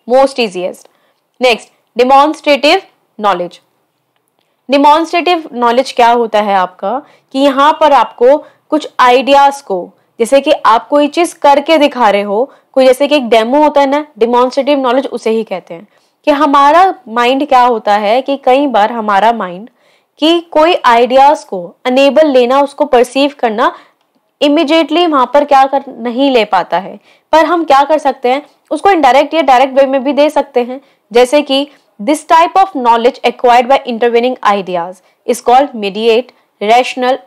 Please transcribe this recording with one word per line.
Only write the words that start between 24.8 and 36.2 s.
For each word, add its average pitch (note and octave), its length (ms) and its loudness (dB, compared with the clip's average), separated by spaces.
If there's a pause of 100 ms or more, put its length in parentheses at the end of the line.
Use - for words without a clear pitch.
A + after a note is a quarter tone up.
वहाँ C4 260 0
पर C#4+ 120 2
क्या C4+ 200 2
कर, C#4 240 -4
नहीं B3 420 -4
ले A3+ 140 0
पाता F3 340 -2
है। G3 200 -12 (340)
पर D#4+ 120 4
हम E4 200 -2
क्या C#4 180 4
कर D4+ 160 0
सकते C4 300 -4
हैं, C#4+ 160 -4 (260)
उसको D#4+ 200 0
इनडायरेक्ट C#4+ 420 2
या D#4+ 100 0
डायरेक्ट C4 360 2
वे C#4 60 4
में C4+ 180 -2
भी C#4+ 100 -4
दे D4 180 0
सकते C#4 320 -4
हैं। B3+ 180 -12 (300)
जैसे B3 320 2
कि C#4 240 -4 (320)
this C#4 280 -4
type F4 300 2
of F#4+ 200 2
knowledge A#3 480 0
acquired A#3+ 420 0
by C4+ 100 2 (100)
intervening A#3+ 480 -2 (120)
ideas F#3 540 -6 (260)
is A#3 140 -4
called B3+ 360 0
mediate, A3 540 -4 (300)